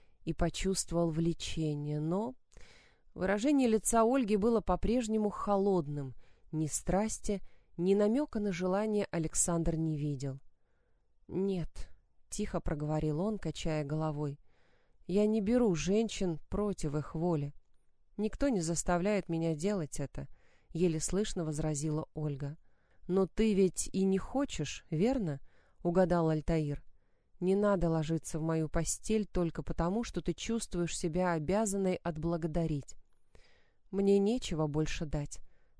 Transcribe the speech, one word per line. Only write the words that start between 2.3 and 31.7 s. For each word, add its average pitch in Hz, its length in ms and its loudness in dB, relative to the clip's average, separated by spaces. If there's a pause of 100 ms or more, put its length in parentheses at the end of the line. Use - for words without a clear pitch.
выражение 233 540 2
лица 220 360 4
Ольги 233 320 2
было 220 240 2
по-прежнему 214 680 2
холодным, 175 840 0 (360)
ни 156 160 0
страсти, 196 760 -2 (340)
ни 185 180 4
намёка 220 460 2
на 208 120 -2
желание 202 580 0
Александр 165 640 0
не 156 220 -2
видел. 139 420 -4 (880)
«Нет», 185 600 -2 (400)
тихо 202 300 -4
проговорил 151 600 0
он, 208 180 -2
качая 156 460 -2
головой, 151 540 -4 (680)
«я 202 200 4
не 214 160 2
беру 226 320 4
женщин 180 640 0 (100)
против 190 460 -2
их 151 200 -4
воли. 160 380 0 (640)
Никто 214 320 0
не 220 120 2
заставляет 175 680 0
меня 165 260 0
делать 165 460 -4
это», 135 260 -8 (460)
еле 160 280 2
слышно 185 440 -2
возразила 156 680 -2
Ольга. 143 420 -6 (520)
«Но 190 180 2
ты 220 280 2
ведь 185 380 2
и 190 120 0
не 190 140 4
хочешь, - 720 -4
верно?» 180 500 0 (420)
угадал 175 480 4
Альтаир. 156 520 0 (580)
«Не 185 140 2
надо 202 360 4
ложиться 160 480 -2
в 151 40 -4
мою 160 260 0
постель 202 580 0
только 170 360 -2
потому, 175 400 -2
что - 200 -6
ты 175 100 -2
чувствуешь 175 640 -4
себя 175 340 0
обязанной 190 640 0